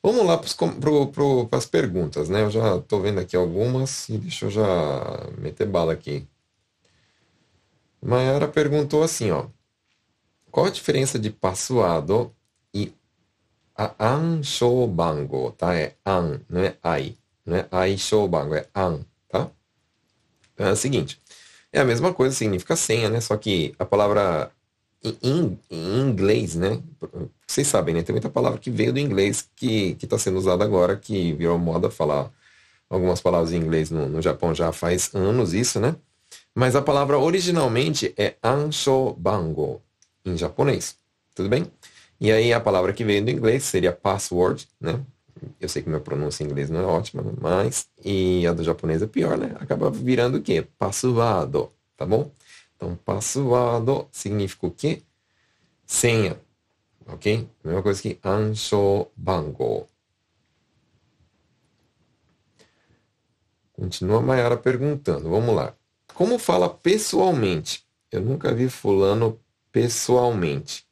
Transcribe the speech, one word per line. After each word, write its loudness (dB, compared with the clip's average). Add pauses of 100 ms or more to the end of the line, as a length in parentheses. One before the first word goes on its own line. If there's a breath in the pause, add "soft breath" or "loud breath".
Vamos 4
lá 4
pros -8
com-, -2
pro, 4
pro, 2
pras -2
perguntas, 0
né? 2
Eu 2
já 2
tô -2
vendo 0
aqui -4
algumas 0
e -4
deixa -6
eu -2
já -2
meter -4
bala 2
aqui. -6 (1800)
Mayara 2
perguntou 2
assim, -2
ó. -2 (1040)
Qual 2
a 0
diferença -2
de -4
passuado 0 (400)
e -4 (840)
a -4 (100)
anshobango, 0
tá? 0
É -2 (100)
an, 0
não -2
é 0
ai. -2 (300)
Não -2
é -2
ai 0
shoubango, 0
é -4
an, 0 (280)
tá? -2 (1040)
Então -2
é 2
o 2
seguinte. -2 (520 loud breath)
É 2
a 4
mesma 2
coisa, 0
significa -2
senha, 0
né? 0
Só -2
que -2
a -4
palavra 2 (500)
em, -6
em, 0 (120)
em -2
inglês, 2
né? 0 (680)
Vocês -2
sabem, 2
né? 0
Tem -4
muita -2
palavra 0
que -8
veio 0
do -2
inglês 0
que, 0
que -10
tá -2
sendo -2
usada 2
agora, 2
que -2
virou 0
moda 0
falar -2 (580 soft breath)
algumas 0
palavras 2
em -2
inglês 0
no, -2
no -4
Japão 0
já 0
faz -2
anos 0
isso, 0
né? 0 (580 loud breath)
Mas 2
a 4
palavra 2
originalmente 0
é 0
anshobango, 0 (420)
em -4
japonês, -2 (380)
tudo -4
bem? 2 (540 loud breath)
E 4
aí 6
a 4
palavra 2
que -6
veio 2
do 0
inglês 2
seria 2
password, 0 (120)
né? -4 (600)
Eu -8
sei -6
que -6
minha -2
pronúncia -6
em -6
inglês -4
não -2
é 0
ótima, -2
né? -6
Mas, 0 (160)
e 2
a 2
do -2
japonês 0
é -2
pior, 0
né? -6
Acaba -2
virando 0
o -4
quê? 0 (140)
Password, 0 (280)
tá -6
bom? 0 (520 loud breath)
Então, -6
password 0
significa -4
o -2
quê? -4 (840)
Senha, 2 (720)
ok? -2 (140)
Mesma -2
coisa -2
que -6
anshobango. 0 (3750 soft breath)
Continua -2
a 4
Mayara 2
perguntando, -2
vamos 2
lá. -2 (360)
Como 0
fala 2
pessoalmente? 0 (240)
Eu -4
nunca -2
vi 0
fulano 2 (320)
pessoalmente. 0